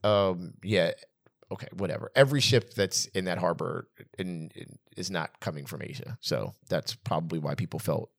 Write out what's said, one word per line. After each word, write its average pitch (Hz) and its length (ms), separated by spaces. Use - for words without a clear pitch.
um, 98 580
yeah, 90 300
okay, - 160
whatever. - 380
Every 139 260
ship - 340
that's - 320
in 92 180
that 90 140
harbor 85 500
in, 87 380
in, - 240
is 92 140
not 85 300
coming 76 260
from 76 160
Asia. - 380
So - 340
that's - 260
probably 80 460
why 73 160
people 78 240
felt 78 380